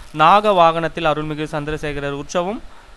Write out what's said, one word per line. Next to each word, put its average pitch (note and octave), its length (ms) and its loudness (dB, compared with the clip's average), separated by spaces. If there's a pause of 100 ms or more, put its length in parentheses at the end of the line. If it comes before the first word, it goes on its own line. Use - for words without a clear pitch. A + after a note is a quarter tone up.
(140)
நாக F#3+ 380 4
வாகனத்தில் E3 540 2
அருள்மிகு D3+ 460 -2
சந்திரசேகரர் D3 600 -6
உற்சவம், F3 500 -6 (360)